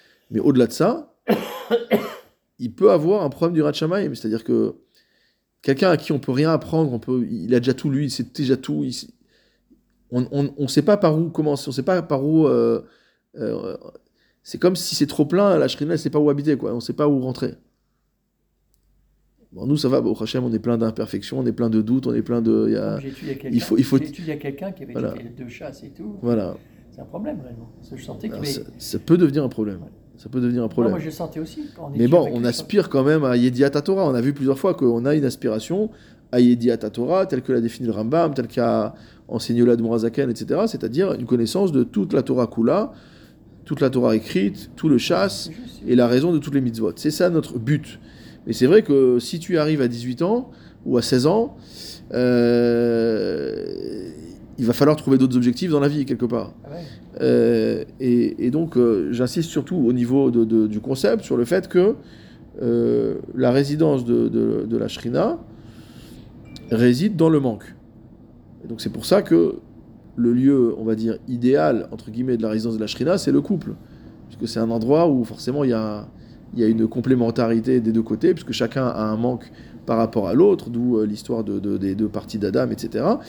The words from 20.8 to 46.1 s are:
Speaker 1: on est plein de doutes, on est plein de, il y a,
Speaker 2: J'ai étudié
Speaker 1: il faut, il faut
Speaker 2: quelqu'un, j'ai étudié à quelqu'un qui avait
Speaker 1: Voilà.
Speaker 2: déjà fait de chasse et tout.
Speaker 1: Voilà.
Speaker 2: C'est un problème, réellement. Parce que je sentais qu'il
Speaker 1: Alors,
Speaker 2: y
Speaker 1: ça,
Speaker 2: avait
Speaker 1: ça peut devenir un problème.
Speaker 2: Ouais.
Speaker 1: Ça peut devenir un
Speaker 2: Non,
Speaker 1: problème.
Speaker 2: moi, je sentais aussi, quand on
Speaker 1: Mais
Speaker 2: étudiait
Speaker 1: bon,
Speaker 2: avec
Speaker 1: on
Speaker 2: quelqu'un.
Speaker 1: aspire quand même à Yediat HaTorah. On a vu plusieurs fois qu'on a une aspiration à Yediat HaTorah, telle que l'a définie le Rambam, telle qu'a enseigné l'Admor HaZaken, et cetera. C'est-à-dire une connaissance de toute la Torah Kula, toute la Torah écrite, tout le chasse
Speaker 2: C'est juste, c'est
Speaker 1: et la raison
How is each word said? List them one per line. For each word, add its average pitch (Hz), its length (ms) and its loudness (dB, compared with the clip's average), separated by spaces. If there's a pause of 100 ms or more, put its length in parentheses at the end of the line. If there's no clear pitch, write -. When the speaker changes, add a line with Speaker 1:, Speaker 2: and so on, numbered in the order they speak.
Speaker 1:
on 131 80 -2
est 117 60 0
plein 117 180 0
de 110 100 4
doutes, 123 280 0
on 120 60 0
est 117 80 0
plein 120 200 -2
de, 110 260 4
il 110 60 2
y - 20 -2
a, 107 220 -4
Speaker 2:
J'ai 139 100 -10
étudié 135 300 -10 (140)
Speaker 1:
il 117 100 2
faut, 110 140 0
il 127 80 4
faut 135 140 2
Speaker 2:
quelqu'un, 151 80 -2
j'ai 151 60 -10
étudié 160 200 -10
à 143 40 -6
quelqu'un 143 360 -10
qui - 100 -16
avait 120 100 -16
Speaker 1:
Voilà. 120 200 -6
Speaker 2:
déjà 127 100 -12
fait 120 220 -16
de 120 40 -14
chasse - 360 -16
et 147 60 -18
tout. 208 320 -14
Speaker 1:
Voilà. 110 340 -2 (340)
Speaker 2:
C'est - 100 -20
un 135 40 -14
problème, 220 360 -10
réellement. 117 360 -18
Parce - 140 -20
que 127 60 -16
je 110 80 -18
sentais 110 240 -12
qu'il - 60 -10
Speaker 1:
Alors, - 100 -10
Speaker 2:
y 143 80 -4
Speaker 1:
ça, - 100 -6
Speaker 2:
avait - 160 -16
Speaker 1:
ça - 200 -8
peut - 180 4
devenir 151 280 4
un 127 40 -2
problème. 104 280 -4
Speaker 2:
Ouais. 87 140 -16 (260)
Speaker 1:
Ça - 120 -18
peut 127 120 -4
devenir 120 220 0
un 113 40 -2
Speaker 2:
Non, - 40 -2
Speaker 1:
problème. 117 220 2
Speaker 2:
moi, 160 80 -4
je 156 100 -8
sentais 160 280 -10
aussi, 220 360 -10
quand 160 120 -16
on - 40 -12
Speaker 1:
Mais 139 40 -10
Speaker 2:
étudiait 117 140 4
Speaker 1:
bon, 165 140 6
Speaker 2:
avec 147 100 -2
Speaker 1:
on 123 60 -4
Speaker 2:
quelqu'un. 120 100 0
Speaker 1:
aspire 165 400 0
quand 135 160 2
même 151 200 4
à 123 120 2
Yediat 127 360 4
HaTorah. 170 360 0
On 135 60 0
a 123 60 0
vu 135 120 0
plusieurs 135 260 0
fois 185 160 0
qu'on 117 300 0
a 143 100 2
une 151 100 2
aspiration 131 640 -2 (420)
à 123 80 4
Yediat 120 420 4
HaTorah, 135 440 0
telle 131 160 -4
que 131 100 -2
l'a 120 80 2
définie 117 260 -4
le 113 80 -2
Rambam, 123 400 0
telle 123 140 -4
qu'a 113 460 0 (340)
enseigné 120 360 0
l'Admor 117 300 2
HaZaken, 117 360 0
et 113 40 -2
cetera. 135 320 -2
C'est-à-dire 165 460 -2
une 123 140 -6
connaissance 123 440 0
de 131 140 2
toute 101 280 -2
la 131 100 2
Torah 123 260 0
Kula, 147 440 0 (720)
toute 139 160 -6
la 139 100 2
Torah 123 260 2
écrite, 185 580 -2
tout - 140 -2
le 135 100 6
chasse 190 460 -2
Speaker 2:
C'est 160 80 -14
juste, - 320 -18
c'est - 80 0
Speaker 1:
et - 20 4
la 120 140 6
raison 131 240 2